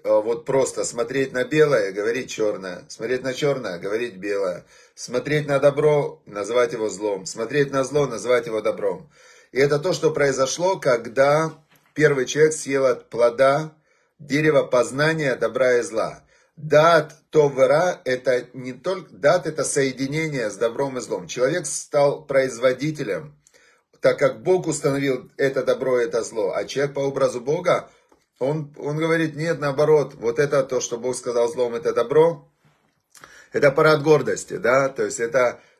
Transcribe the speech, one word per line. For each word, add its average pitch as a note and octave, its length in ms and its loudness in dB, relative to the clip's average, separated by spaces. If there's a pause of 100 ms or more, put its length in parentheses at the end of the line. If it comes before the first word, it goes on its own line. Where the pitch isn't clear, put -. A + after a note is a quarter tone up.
вот G#2+ 420 0
просто B2+ 380 0
смотреть B2 500 -4
на B2+ 100 0
белое, C3 480 2
говорить A2 380 -4
черное, F#2+ 600 -6
смотреть A#2+ 340 -6
на C3 100 -4
черное, B2 460 -4
говорить G2+ 380 -6
белое, G2 500 -4 (260)
смотреть C3+ 540 -4
на C#3 120 0
добро, D3 680 2
называть G#2+ 460 0
его A2 160 -4
злом, F#2+ 360 -6
смотреть C3+ 460 -2
на C3+ 120 0
зло, C#3 220 0
называть A#2+ 400 -2
его G#2+ 160 -4
добром. G2 480 -4 (420)
И - 60 -10
это C#3+ 220 2
то, F3+ 140 -2
что - 180 0
произошло, C#3 640 0
когда C3+ 760 0 (420)
первый C#3 320 2
человек D3+ 260 2
съел C3+ 320 -2
от A#2+ 240 -2
плода C3+ 640 2 (460)
дерева C#3+ 420 2
познания C3 720 0
добра B2 420 2
и A#2+ 40 0
зла. G#2 420 -6 (320)
Дат, D3+ 600 4 (160)
тов C#3+ 260 4
и C3+ 40 6
ра — D3+ 440 4
это B2+ 480 0
не B2+ 200 -12
только, F3+ 380 -8
дат — C#3+ 360 2
это D3+ 160 -4
соединение C3+ 880 -4
с G2+ 40 -12
добром A#2+ 440 -2
и - 20 -8
злом. G2+ 260 -8
Человек C#3 380 -2
стал - 600 0
производителем, B2+ 1080 -2 (680)
так B2+ 180 4
как A#2+ 240 0
Бог F#3 240 2
установил C#3 720 -2
это C3+ 260 0
добро B2+ 360 0
и A#2+ 60 0
это A#2 160 -2
зло. G#2 340 -4
А G2+ 100 -4
человек C#3+ 280 -4
по C#3+ 60 -6
образу C3+ 420 -2
Бога, D3+ 480 -2 (480)
он, D3 400 -4
он D3 200 -6
говорит: D#3+ 380 0
«Нет, D#3 240 -4
наоборот, D3 540 2
вот A2+ 240 -4
это C#3+ 240 2
то, C3 180 -2
что A#2 200 -6
Бог B2 160 -4
сказал A#2+ 360 -2
злом, A#2+ 220 -2
это A#2 180 -2
добро». C#3 560 2 (1040)
Это C3+ 200 4
парад D#3 320 4
гордости, A#2+ 540 2
да, C3 320 2
то A#2 160 -4
есть G2 140 -4
это, A#2 400 0 (200)